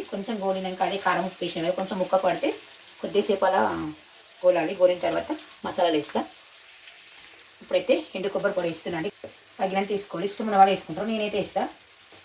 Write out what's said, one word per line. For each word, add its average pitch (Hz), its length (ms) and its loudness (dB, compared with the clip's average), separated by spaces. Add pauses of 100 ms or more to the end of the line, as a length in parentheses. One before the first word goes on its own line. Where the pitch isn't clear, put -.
కొంచెం 202 400 -6
గోలినాక 190 380 -2
అదే 190 160 0
కారం, 180 280 0
ఉప్పు - 180 -6
వేసిన 170 180 -4
కదా, 170 100 0
కొంచెం 190 280 -2
ముక్క 185 160 0
పడితే 190 360 2 (500)
కొద్దిసేపు 196 440 2
అలా 190 160 4 (840)
గోలాలి. 175 300 4
గోలిన 180 240 6
తర్వాత - 320 -2 (340)
మసాలాలు 175 300 2
వేస్తా. 180 300 0 (1400)
ఇప్పుడైతే 190 440 0 (100)
ఎండు 196 120 -2
కొబ్బరి 196 260 0
పొడి 175 140 0
వేస్తున్నా 170 300 -4
అండి, 202 120 -4 (500)
తగినంత 190 280 0
తీసుకోవాలి, 196 400 -4
ఇష్టం 220 180 -4
ఉన్న 208 120 2
వాళ్ళు 190 160 10
వేసుకుంటారు, 185 340 -4
నేనైతే 208 300 -2
వేస్తా. 196 320 -2 (560)